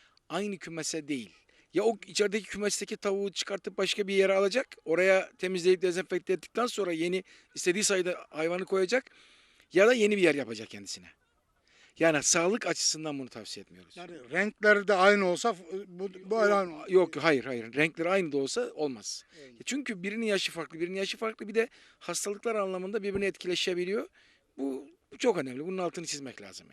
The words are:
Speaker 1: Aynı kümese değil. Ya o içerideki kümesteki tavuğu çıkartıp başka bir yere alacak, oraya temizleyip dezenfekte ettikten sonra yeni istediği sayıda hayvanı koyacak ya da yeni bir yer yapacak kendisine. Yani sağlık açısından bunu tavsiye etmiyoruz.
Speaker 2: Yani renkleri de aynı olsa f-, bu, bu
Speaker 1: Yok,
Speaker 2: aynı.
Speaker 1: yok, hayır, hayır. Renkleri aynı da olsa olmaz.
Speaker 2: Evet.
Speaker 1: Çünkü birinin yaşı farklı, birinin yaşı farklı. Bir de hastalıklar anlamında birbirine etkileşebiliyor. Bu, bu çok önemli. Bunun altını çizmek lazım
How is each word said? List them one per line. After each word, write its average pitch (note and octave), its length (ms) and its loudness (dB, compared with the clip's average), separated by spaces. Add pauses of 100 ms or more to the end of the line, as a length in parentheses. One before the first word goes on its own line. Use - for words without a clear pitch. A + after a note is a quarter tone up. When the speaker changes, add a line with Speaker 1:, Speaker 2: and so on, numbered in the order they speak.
(300)
Speaker 1:
Aynı G3 280 -4
kümese D#3+ 500 -8
değil. B2 240 -6 (420)
Ya G3 100 2
o A3 140 2 (100)
içerideki G3+ 400 -2
kümesteki G3+ 500 -4
tavuğu G3+ 340 -2
çıkartıp G3 460 -6
başka G3 300 0
bir G3 60 0
yere F#3+ 200 6
alacak, G3 340 2 (180)
oraya F#3 520 4
temizleyip F#3 440 2
dezenfekte F3+ 520 -2
ettikten A3 320 -2
sonra G3 260 -4
yeni F3+ 320 -2 (320)
istediği F3+ 280 0
sayıda F3+ 460 0
hayvanı E3+ 360 -4
koyacak F#3+ 460 0 (640)
ya F#3+ 140 8
da B3+ 60 6
yeni G#3+ 240 4
bir G3 40 2
yer D#3 140 6
yapacak A2+ 340 -8
kendisine. G2 380 -14 (920)
Yani D#3 240 4
sağlık F#3 440 2
açısından D#3 520 -2
bunu B2 100 -10
tavsiye G#2 320 -14
etmiyoruz. F2+ 360 -20
Speaker 2:
Yani - 140 -16 (200)
renkleri G3+ 560 4
de G3+ 60 4
aynı G3 320 8
olsa F3+ 280 2
f-, F3+ 100 -10 (240)
bu, F3+ 260 -10
bu F#3+ 220 -4
Speaker 1:
Yok, A3 80 4
Speaker 2:
aynı. G3 280 4 (180)
Speaker 1:
yok, F3+ 260 4
hayır, C#3+ 280 2
hayır. A#2 300 -8
Renkleri D#3+ 360 0
aynı F#3 220 0
da C#3+ 60 -2
olsa C#3 360 -4
olmaz. C3+ 520 -8 (140)
Speaker 2:
Evet. C3 140 -20 (120)
Speaker 1:
Çünkü A#3+ 380 -6
birinin G#3+ 220 -4
yaşı G3+ 260 -2
farklı, D#3+ 280 -12
birinin F3 180 -6
yaşı F#3+ 200 -6
farklı. A3 300 -8
Bir G3+ 80 -8
de A3+ 140 0 (300)
hastalıklar G3+ 560 -6
anlamında F#3+ 480 -4
birbirine G3 220 -2
etkileşebiliyor. F#3 840 -4 (500)
Bu, C#4 320 -6 (220)
bu - 60 -20
çok A3 200 2
önemli. C3+ 280 -6
Bunun F#3+ 120 -6
altını F3 280 -6
çizmek C#3 360 -10
lazım F#2+ 320 -18